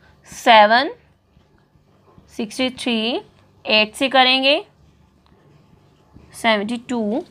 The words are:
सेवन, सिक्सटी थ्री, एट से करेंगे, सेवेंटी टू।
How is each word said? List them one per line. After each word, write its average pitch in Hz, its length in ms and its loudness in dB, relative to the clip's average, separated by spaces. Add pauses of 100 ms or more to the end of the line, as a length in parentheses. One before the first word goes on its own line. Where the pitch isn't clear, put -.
(320)
सेवन, 226 580 4 (1500)
सिक्सटी 247 340 -6
थ्री, 247 500 -4 (440)
एट 214 300 0
से 269 140 -4
करेंगे, 262 460 2 (1800)
सेवेंटी 220 420 -2 (120)
टू। 233 420 -4